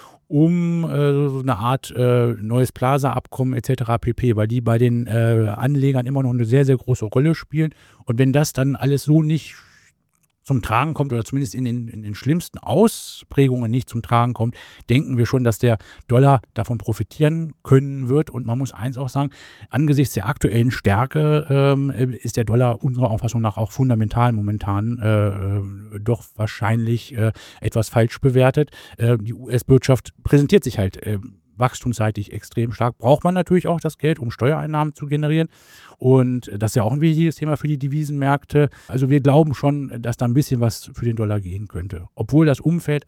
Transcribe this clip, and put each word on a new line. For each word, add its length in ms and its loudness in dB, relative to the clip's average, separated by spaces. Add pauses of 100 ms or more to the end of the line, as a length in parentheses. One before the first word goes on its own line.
(280)
um, 580 2
äh, 440 0
so 100 -6
eine 180 -2
Art, 340 -4
äh, 420 2
neues 380 0
Plaza-Abkommen 840 -2
et 140 -4
cetera 320 0
pp., 360 0
weil 120 2
die 120 -2
bei 200 2
den, 260 2
äh, 500 2
Anlegern 520 0
immer 160 0
noch 80 0
eine 140 0
sehr, 200 4
sehr 120 4
große 280 -2
Rolle 300 2
spielen. 400 -4 (300)
Und 120 -2
wenn 160 4
das 180 0
dann 240 0
alles 280 0
so 180 4
nicht 320 -2 (880)
zum 180 0
Tragen 320 0
kommt 180 -4
oder 120 -2
zumindest 320 -6
in 100 -4
den, 220 -6
in 160 -14
den 100 -8
schlimmsten 460 -4
Ausprägungen 1120 0
nicht 180 -2
zum 140 -6
Tragen 320 0
kommt, 200 -4 (360)
denken 260 2
wir 80 2
schon, 180 0
dass 140 2
der 220 2 (280)
Dollar 320 4 (140)
davon 240 -4
profitieren 760 -2 (100)
können 460 2
wird. 200 0
Und 160 -8
man 140 -2
muss 120 -4
eins 280 -8
auch 100 -6
sagen, 220 -2 (400)
angesichts 420 2
der 140 -4
aktuellen 420 2
Stärke, 800 0
ähm, 400 2
ist 480 -4
der 60 2
Dollar 400 0
unserer 260 0
Auffassung 320 -2
nach 160 -2
auch 140 -4
fundamental 640 2
momentan, 640 -2
äh, 300 2
äh, 340 -4 (360)
doch 240 -2 (120)
wahrscheinlich, 800 -2
äh, 140 0 (280)
etwas 300 -2
falsch 320 0
bewertet. 480 2 (300)
Äh, 180 2
die 160 -8
U-S-Wirtschaft 880 2
präsentiert 420 4
sich 140 -6
halt, 240 -4
äh, 160 -4 (400)
wachstumsseitig 760 -4
extrem 400 -6
stark, 240 -4
braucht 260 2
man 100 0
natürlich 360 0
auch 100 -2
das 180 -6
Geld, 220 -2
um 100 -6
Steuereinnahmen 640 -2
zu 120 -14
generieren. 420 0 (500)
Und 560 2
das 180 -2
ist 40 -2
ja 80 2
auch 80 0
ein 80 -2
wichtiges 380 2
Thema 180 -2
für 140 -4
die 100 -2
Devisenmärkte. 880 0 (220)
Also 200 0
wir 120 4
glauben 320 4
schon, 480 -2
dass 160 -4
da 80 -2
ein 80 2
bisschen 260 0
was 340 -2
für 120 -8
den 100 0
Dollar 240 -2
gehen 300 -8
könnte. 440 -10
Obwohl 320 2
das 140 2
Umfeld 480 -2